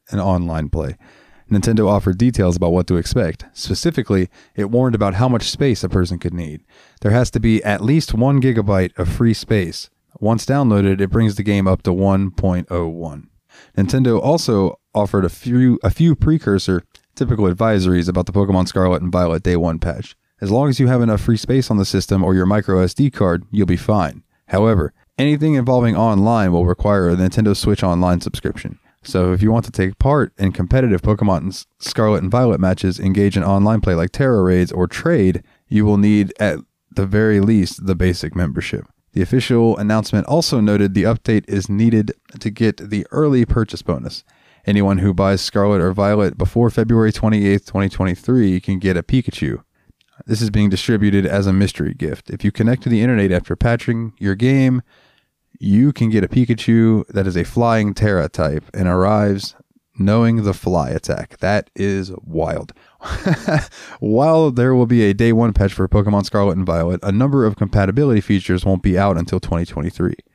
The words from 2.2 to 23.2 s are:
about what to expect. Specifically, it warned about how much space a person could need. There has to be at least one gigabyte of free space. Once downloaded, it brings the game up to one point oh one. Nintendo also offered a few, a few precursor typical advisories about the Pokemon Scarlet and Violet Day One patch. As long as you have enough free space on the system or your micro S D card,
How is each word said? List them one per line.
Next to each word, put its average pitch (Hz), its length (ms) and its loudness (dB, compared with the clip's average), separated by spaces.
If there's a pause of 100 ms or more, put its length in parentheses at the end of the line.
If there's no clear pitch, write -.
about 87 160 0
what 90 140 0
to 90 100 0
expect. 85 560 -4
Specifically, 98 760 -2 (240)
it 101 160 -4
warned 123 240 2
about 101 200 0
how 123 140 2
much 120 220 -2
space 135 340 -2
a 92 40 -2
person 90 300 -2
could 85 140 -6
need. 80 320 -10 (380)
There 107 80 0
has 120 220 2
to 117 80 -2
be 110 220 2
at 101 200 -4
least 135 320 0
one 131 260 2
gigabyte 104 580 0
of 90 80 -2
free 113 280 0
space. - 560 -4 (280)
Once 110 280 -2
downloaded, 104 540 2
it 98 100 -2
brings 110 240 2
the 104 80 -6
game 101 240 0
up 92 160 0
to 92 100 0
one 98 380 0
point 90 400 -2
oh 87 160 -4
one. 82 420 -12 (480)
Nintendo 113 420 2
also 120 600 0 (160)
offered 101 320 0
a - 20 0
few, 123 560 0
a - 60 0
few 160 260 2
precursor 98 680 0 (300)
typical 117 300 -2
advisories 92 640 0
about 90 160 -2
the - 80 -10
Pokemon 95 340 2
Scarlet 90 360 0
and 87 100 -4
Violet 85 300 0
Day 87 140 0
One 82 220 -2
patch. - 380 -8 (240)
As 98 100 -4
long 135 200 2
as 127 100 0
you 131 60 4
have 123 160 2
enough 110 180 0
free 117 160 0
space 127 340 -2
on 110 60 0
the 98 80 2
system 95 400 0
or 95 100 2
your 92 120 2
micro 98 340 0
S 92 140 0
D 139 160 0
card, 87 400 -2